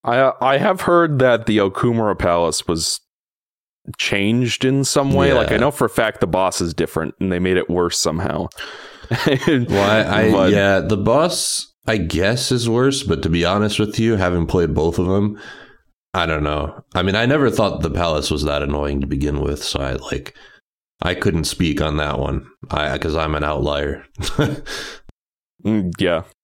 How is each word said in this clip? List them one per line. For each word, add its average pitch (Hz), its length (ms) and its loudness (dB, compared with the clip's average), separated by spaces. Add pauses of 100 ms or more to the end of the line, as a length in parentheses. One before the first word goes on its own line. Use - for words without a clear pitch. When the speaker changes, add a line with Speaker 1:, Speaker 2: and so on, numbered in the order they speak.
Speaker 1:
I, 127 380 2
I 135 160 2
have 190 240 0
heard 170 380 2
that 120 260 4
the 107 140 2
Okumura 104 580 0
Palace 85 500 0
was 82 320 -2 (960)
changed 113 680 0
in 135 180 2
some 139 300 0
way. 139 160 4
Speaker 2:
Yeah. 135 60 4
Speaker 1:
Like, 117 160 2
I 110 60 2
know 123 140 2
for 135 140 0
a 107 40 -2
fact 110 320 0
the 98 60 2
boss 92 320 0
is 85 140 -2
different, 80 460 -2
and 95 120 0
they 90 80 0
made 92 180 2
it - 120 0
worse 87 300 0
somehow. 82 480 -2 (600)
<laughs> - 180 -2 (200)
Speaker 2:
Well, 110 600 2
I, 104 180 2
I, 107 40 4
Speaker 1:
But 95 200 4
Speaker 2:
yeah, 98 280 4
the 107 180 0
boss, 139 760 0 (140)
I 113 120 0
guess, 95 540 0
is 117 180 0
worse, 131 340 2
but 85 200 0
to 82 60 0
be 85 160 2
honest 104 340 2
with 107 200 0
you, 113 160 4
having 90 320 0
played 82 260 2
both 82 240 0
of 90 100 0
them, 101 320 0 (760)
I 87 100 0
don't 78 180 0
know. 76 400 -4 (120)
I 90 80 0
mean, 95 120 0
I 113 120 2
never 139 240 4
thought 95 300 0
the 80 100 -2
palace 82 400 0
was 76 140 -2
that 73 180 0
annoying 71 380 -2
to 69 60 -4
begin 71 320 -2
with, 71 240 -4
so - 180 -4
I, 67 120 -4
like, - 420 -8 (680)
I 90 100 0
couldn't 82 300 0
speak 78 380 -2
on 76 160 -2
that 73 220 -4
one. 67 280 -4 (240)
I, 71 260 -2
'cause 78 180 -2
I'm 78 200 -2
an 73 80 -2
outlier. 71 600 -4 (340)
<laughs> - 1300 -8
Speaker 1:
Mm, 101 360 0
yeah. 85 240 0 (200)